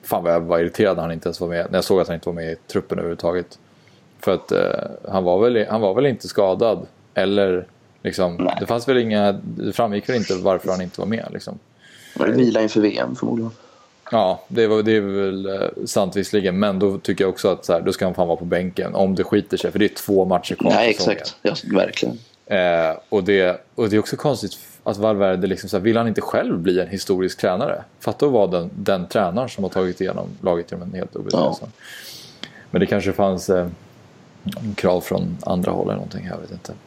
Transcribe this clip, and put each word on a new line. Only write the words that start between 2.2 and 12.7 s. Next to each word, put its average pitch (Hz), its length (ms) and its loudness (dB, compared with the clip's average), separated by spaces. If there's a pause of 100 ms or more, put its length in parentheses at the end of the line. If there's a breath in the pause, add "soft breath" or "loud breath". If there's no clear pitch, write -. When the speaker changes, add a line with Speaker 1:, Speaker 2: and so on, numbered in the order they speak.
Speaker 1:
var 85 40 -6
med 82 180 -6
i 82 40 -4 (120)
truppen - 320 -4
överhuvudtaget. 85 600 -4 (600 soft breath)
För 98 140 0
att, - 180 -4
eh, - 580 -2
han 95 140 0
var 90 160 4
väl, 117 300 4
han 110 120 0
var 95 120 2
väl 131 120 2
inte 117 220 0
skadad. 98 520 2 (340)
Eller 95 520 2 (380)
liksom, 90 320 0
Speaker 2:
Nej. 90 240 0
Speaker 1:
det 98 60 -4
fanns 120 220 -2
väl 131 100 4
inga, 104 340 4 (120)
det 110 300 -6
framgick 104 360 0
väl 127 60 0
inte 98 200 0
varför 92 360 0
han 92 100 -2
inte 90 200 -8
var 87 60 -4
med, 113 260 -4
liksom. - 260 -12 (560 loud breath)
Speaker 2:
Var 78 120 2
det 110 60 2
vila 117 280 4
inför 110 200 2